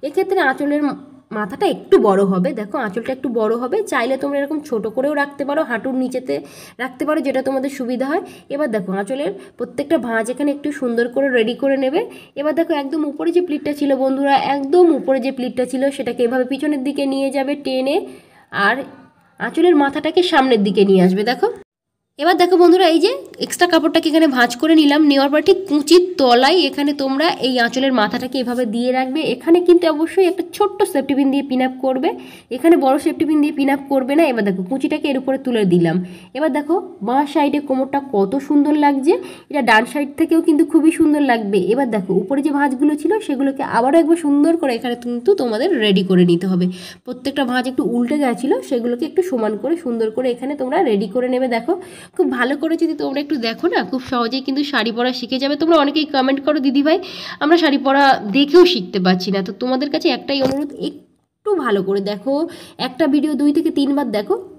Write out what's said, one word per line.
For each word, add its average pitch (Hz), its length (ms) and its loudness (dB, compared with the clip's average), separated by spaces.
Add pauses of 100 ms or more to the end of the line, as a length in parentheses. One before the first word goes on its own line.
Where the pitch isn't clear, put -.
এক্ষেত্রে 370 360 -2 (120)
আঁচলের 294 320 -2 (560)
মাথাটা 208 360 -4
একটু - 220 2 (100)
বড় 196 160 4 (100)
হবে, 185 180 0 (100)
দেখো 208 160 -8 (100)
আঁচলটা 226 300 -6
একটু 262 120 -6 (100)
বড় 220 240 0
হবে। 254 140 -4 (140)
চাইলে 262 320 0
তোমরা 285 160 -4
এরকম 285 200 -4 (100)
ছোট 220 160 -4 (120)
করেও 277 180 -2
রাখতে 285 340 -4
পারো, 285 200 -2
হাঁটুর 240 340 -6
নিচেতে 254 320 -6 (440)
রাখতে 247 260 -8
পারো, 302 160 0
যেটা 262 220 -2
তোমাদের 269 360 -2
সুবিধা 254 320 -4
হয়। 359 120 -2 (280)
এবার 285 240 -2
দেখো 190 160 -4 (100)
আঁচলের 269 300 -4 (260)
প্রত্যেকটা 277 420 -4
ভাঁজ 226 320 -2
এখানে 285 260 -2
একটু 285 160 -8
সুন্দর 240 420 -2
করে 269 120 0 (100)
রেডি 226 260 2
করে 277 220 2
নেবে। 277 160 0 (360)
এবার 302 180 -2
দেখো 330 180 0 (100)
একদম 277 180 -4 (100)
উপরে 320 220 -4
যে 349 100 2
প্লিটটা 294 320 -4
ছিল 285 220 -2
বন্ধুরা, 269 380 0 (200)
একদম 285 300 4 (140)
উপরে 262 220 0
যে 254 120 -2
প্লিটটা 254 340 -4
ছিল 254 240 -4
সেটাকে 240 320 -6
এভাবে 254 280 2
পিছনের 277 360 -2
দিকে 285 200 -2
নিয়ে 269 240 -2
যাবে 269 220 -2 (120)
টেনে, 262 320 0 (720)
আর 226 100 2 (640)
আঁচলের 339 360 2
মাথাটাকে 294 460 0
সামনের 262 440 2
দিকে 208 180 2
নিয়ে 190 220 4
আসবে। 185 180 2
দেখো 254 240 -2 (720)
এবার 330 240 2
দেখো 359 200 4
বন্ধুরা, 359 260 6
এই 320 160 4
যে 427 60 4 (340)
এক্সট্রা - 240 0
কাপড়টাকে 320 420 2
এখানে 320 160 4 (100)
ভাঁজ 240 200 2
করে 311 240 4
নিলাম, 285 200 4 (100)
নেওয়ার 277 220 4
পর 302 160 4
ঠিক 359 180 6
কুঁচির 302 360 4 (140)
তলায় 269 420 4 (100)
এখানে 285 220 -2 (120)
তোমরা 269 240 0 (200)
এই 262 80 0 (100)
আঁচলের 262 360 0
মাথাটাকে 247 420 -4
এভাবে 247 220 -2 (100)
দিয়ে 240 240 -2
রাখবে। 262 220 -4 (120)
এখানে 330 340 2
কিন্তু 349 180 6 (100)
অবশ্যই 330 340 2
একটা 349 160 -4 (120)
ছোট্ট 403 220 0 (140)
সেফটি 269 240 -2
পিন 277 140 2
দিয়ে 277 200 0
পিন 254 160 0
আপ 262 80 -4 (100)
করবে, 262 240 0 (420)
এখানে 311 240 4 (100)
বড় 269 200 4
সেফটি 320 220 0
পিন 311 140 2
দিয়ে 294 180 0
পিন 269 160 2
আপ 277 140 -6
করবে 262 280 0
না। 330 140 6
এবার 226 180 0
দেখো 185 200 -2
কুঁচিটাকে 294 400 -2
এর 269 100 0
উপরে 262 260 -4
তুলে 233 180 0 (100)
দিলাম। 170 240 2 (380)
এবার 294 180 0
দেখো 294 220 -2 (280)
বাঁ 247 240 0
সাইডে 294 320 0 (100)
কোমরটা 269 320 -2 (120)
কত 196 200 2 (140)
সুন্দর 294 280 2 (100)
লাগছে, 277 280 2 (360)
এটা 285 140 -2
ডান 226 200 4 (100)
সাইড 294 240 -4
থেকেও 320 260 2
কিন্তু 320 200 4 (100)
খুবই 320 260 4
সুন্দর 302 320 4
লাগবে। 214 280 0 (140)
এবার 269 180 2
দেখো 202 220 -2 (100)
উপরে 269 200 -2
যে 302 80 0
ভাঁজগুলো 285 460 0
ছিল 330 160 -2 (140)
সেগুলোকে 269 360 -2 (140)
আবারও 254 220 4
একবার 330 260 4
সুন্দর 285 320 4
করে 285 180 -2
এখানে 240 300 -4
কিন্তু 240 300 -2
তোমাদের 247 340 -2 (100)
রেডি 202 320 2
করে 180 140 6
নিতে 175 220 2
হবে। 180 200 0 (380)
প্রত্যেকটা 277 400 -6
ভাঁজ 247 240 -2
একটু 262 140 -4 (100)
উল্টে 240 300 -2
গেছিলো, 254 340 -2 (100)
সেগুলোকে 240 400 -2
একটু 302 140 -2 (100)
সমান 220 220 -2 (100)
করে 277 140 -2
সুন্দর 233 340 -4
করে 254 200 -2
এখানে 247 260 -6
তোমরা 262 260 -4
রেডি 214 320 0
করে 254 200 -2
নেবে। 254 220 0
দেখো 233 180 -2 (420)
খুব 330 140 2
ভালো 247 260 0
করে 320 200 -2
যদি 320 200 -2
তোমরা 285 240 -4
একটু 311 160 -4 (100)
দেখো 226 220 -4
না, 349 160 0
খুব 254 160 -6 (100)
সহজেই 240 360 -2
কিন্তু 277 180 -2
শাড়ি 233 280 -2
পরা 240 200 -2
শিখে 247 300 -6
যাবে। 277 140 -2
তোমরা 330 260 2
অনেকেই 294 320 0
কমেন্ট 269 320 0
করো, 302 140 0
"দিদিভাই 277 380 2 (420)
আমরা 302 220 4
শাড়ি 285 160 2
পরা 269 260 2 (320)
দেখেও 285 300 6
শিখতে 202 340 -2
পারছি 185 340 2
না।" 196 80 -2
তো 214 100 -6 (100)
তোমাদের 262 280 -2
কাছে 320 160 -2 (100)
একটাই 277 260 -4
অনুরোধ, 277 280 -2 (180)
একটু - 680 -12
ভালো 233 260 -2
করে 196 180 -2 (100)
দেখো, 233 240 -4 (440)
একটা 254 280 -4
ভিডিও 294 280 2
দুই 285 180 2
থেকে 330 260 0
তিনবার 277 280 0 (100)
দেখো 208 180 -2 (240)